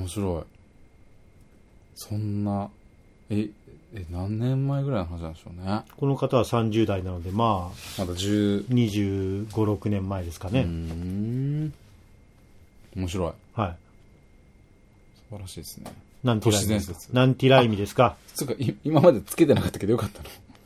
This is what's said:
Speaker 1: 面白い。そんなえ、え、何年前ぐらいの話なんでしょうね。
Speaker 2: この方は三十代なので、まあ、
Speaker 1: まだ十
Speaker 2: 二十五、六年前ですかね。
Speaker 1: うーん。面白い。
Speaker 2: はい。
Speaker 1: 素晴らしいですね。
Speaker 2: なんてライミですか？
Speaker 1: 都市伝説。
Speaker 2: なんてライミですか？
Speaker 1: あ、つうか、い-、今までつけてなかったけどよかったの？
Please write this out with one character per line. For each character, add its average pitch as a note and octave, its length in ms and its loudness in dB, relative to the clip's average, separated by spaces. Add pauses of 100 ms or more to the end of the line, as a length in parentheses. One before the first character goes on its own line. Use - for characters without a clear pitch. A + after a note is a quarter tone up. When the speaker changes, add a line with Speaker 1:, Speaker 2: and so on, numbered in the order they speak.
Speaker 1:
面 F#2 80 -6
白 F2+ 320 -4
い。 - 20 -8 (1500)
そ - 200 -12
ん G#2 300 -2
な G2+ 240 -2 (640)
え、 G#2 180 -2 (460)
え、 G2 160 -12
何 G2 280 -6
年 C3 300 0
前 C#3 140 -2
ぐ C#3 80 -4
ら A#2 80 -2
い - 20 0
の F2 60 -4
話 E2+ 140 -8
な E2 100 -8
ん - 20 -10
で D#2 60 -18
し - 80 -20
ょ E2+ 100 -14
う F2+ 80 -12
ね。 G2+ 180 -4 (140)
Speaker 2:
こ C#3+ 100 -2
の C#3 100 2
方 C#3 200 0
は A2 80 4
三 A2+ 260 0
十 A2 160 2
代 G2 160 -2
な F#2 80 -6
の F2 120 -8
で、 F2+ 80 -8
ま G2 420 0
あ、 - 280 -10
Speaker 1:
ま F#2 60 -2
だ F2 80 -4
十 G2+ 540 0
Speaker 2:
二 A#2+ 220 2
十 G2 600 -2
五、 A2 120 0
六 G#2 240 -2
年 G2 200 -2
前 F#2+ 160 -6
で E2+ 80 -10
す - 80 -18
か F#2 100 -8
ね。 B2 120 2
Speaker 1:
う - 20 -2
ー E2+ 40 -2
ん。 G#2 1040 -4 (1200)
面 F#2 140 -4
白 F2 200 -2
い。 D2 40 -6 (280)
Speaker 2:
は G2 80 0
い。 E2+ 80 -10 (1500)
Speaker 1:
素 G#2 60 -12
晴 - 60 -12
ら F#2 60 -12
し - 60 -16
い - 60 -18
で C#2+ 40 -14
す - 160 -16
ね。 - 120 -16 (300)
Speaker 2:
な A#2+ 120 4
ん G#2+ 60 0
て A2 100 4
ラ G#2 80 6
イ G2 40 2
ミ F#2+ 60 0
で G#2+ 120 2
す E2+ 80 -6
か？ F2 40 -10
Speaker 1:
都 - 0 -
市 - 20 -14
伝 - 0 -
説。 - 200 -10
Speaker 2:
な B2+ 120 6
ん C3 80 4
て C3 140 4
ラ C3 140 10
イ A#2 60 4
ミ G#2 80 0
で G2+ 100 -2
す - 80 -10
か？ B2+ 100 6
Speaker 1:
あ、 A2 120 2 (180)
つ D#3 100 -6
う - 20 -6
か、 B2 80 -4
い-、 A2+ 300 -2
今 D3 160 4
ま F3 120 10
で G2+ 80 0
つ - 160 -10
け E3 100 6
て C3 80 8
な G2+ 80 4
か F2 60 -4
っ - 20 -10
た - 80 -10
け G2 80 -6
ど G#2+ 60 4
よ - 60 2
か G2+ 80 -4
っ - 40 -8
た - 120 -16
の？ - 60 -16 (380)